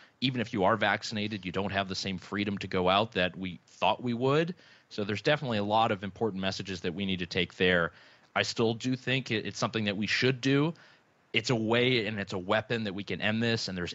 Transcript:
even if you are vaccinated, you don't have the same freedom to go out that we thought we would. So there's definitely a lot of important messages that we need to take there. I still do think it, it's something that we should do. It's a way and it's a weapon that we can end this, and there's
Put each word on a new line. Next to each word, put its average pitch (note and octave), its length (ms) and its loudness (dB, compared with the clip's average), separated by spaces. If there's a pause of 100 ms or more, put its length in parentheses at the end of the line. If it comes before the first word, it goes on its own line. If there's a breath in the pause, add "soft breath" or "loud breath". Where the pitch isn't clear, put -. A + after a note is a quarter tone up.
(220 soft breath)
even B2+ 200 0
if G#2 120 -4
you G2 120 2
are A2 120 4
vaccinated, G#2 680 -2
you F2+ 80 -6
don't F#2+ 200 -2
have G2 160 0
the F#2 80 -6
same F#2+ 240 -4
freedom G2+ 400 -2
to G2 80 -6
go F#2 200 0
out G2+ 260 4
that F2+ 220 0
we F2+ 300 -8
thought - 380 -2
we B2 100 -2
would. C#3+ 400 2 (360 soft breath)
So - 140 -6
there's G2+ 200 -4
definitely C#3+ 340 2
a G#2 60 0
lot A2 260 4
of G2+ 140 -2
important F#2+ 360 -4
messages F#2+ 420 -4
that F2+ 120 -4
we G2 140 -4
need F#2 100 -2
to F2+ 80 -4
take F2+ 300 -2
there. F2+ 380 4 (420 soft breath)
I G2+ 80 4
still A2+ 320 0
do B2+ 200 -2
think B2+ 360 -2
it, A2 160 -2
it's G2+ 100 -8
something A2 280 0
that G2+ 120 0
we G#2+ 80 0
should B2 360 2
do. C#3+ 340 2 (580 soft breath)
It's A2+ 160 -2
a C3 60 4
way A#2 500 2
and A2 120 -4
it's G2 140 -6
a G#2 60 -4
weapon G#2+ 480 0
that G2 80 -4
we G2+ 100 -6
can F2+ 160 -6
end G#2+ 240 0
this, A2+ 240 0
and F#2 100 -6
there's F2 180 -4